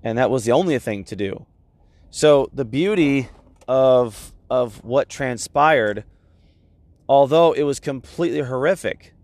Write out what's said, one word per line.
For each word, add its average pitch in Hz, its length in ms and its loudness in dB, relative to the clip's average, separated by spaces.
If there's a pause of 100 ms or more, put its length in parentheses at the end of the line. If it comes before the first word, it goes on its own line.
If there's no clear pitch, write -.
And 113 140 -4
that 123 120 0
was 123 140 -2
the 113 80 -2
only 156 280 0
thing 104 260 -8
to - 100 -14
do. 98 300 -8 (640)
So 143 420 4
the 131 140 -8
beauty 139 640 -2 (380)
of, 127 640 2 (160)
of 123 340 -4
what 127 240 -2
transpired, 127 960 -2 (1040)
although 143 460 4
it 143 100 -2
was 143 160 -4
completely 139 640 -6
horrific 131 720 -6 (100)